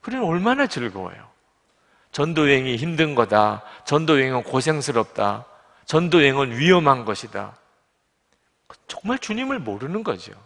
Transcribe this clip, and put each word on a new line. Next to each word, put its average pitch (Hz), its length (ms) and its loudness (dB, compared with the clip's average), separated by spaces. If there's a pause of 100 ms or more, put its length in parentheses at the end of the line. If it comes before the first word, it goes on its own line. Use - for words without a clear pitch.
그럼 240 220 -6
얼마나 214 420 0
즐거워요. 95 640 -8 (800)
전도 151 380 2
여행이 131 260 2
힘든 156 380 -2
거다, 107 480 2 (240)
전도 151 340 2
여행은 131 220 -2
고생스럽다, 120 1040 -2 (400)
전도 165 360 4
여행은 135 360 2
위험한 147 480 4
것이다. 104 500 -8 (1300)
정말 240 320 -6
주님을 254 420 -6
모르는 135 440 -8
거죠. 101 280 -8 (140)